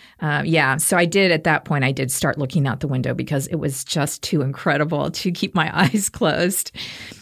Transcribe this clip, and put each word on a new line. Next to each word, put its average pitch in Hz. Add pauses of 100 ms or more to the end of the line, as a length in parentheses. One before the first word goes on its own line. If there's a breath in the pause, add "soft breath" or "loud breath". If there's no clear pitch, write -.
(200 loud breath)
Uh, 147
yeah. 147
So 180
I 175
did, 185
at 160
that 151
point, 143
I 131
did 131
start -
looking 139
out 127
the 147
window 127
because 135
it -
was 143
just -
too 147
incredible 147
to -
keep -
my 156
<laughs> -
eyes 208
closed. 180 (500 loud breath)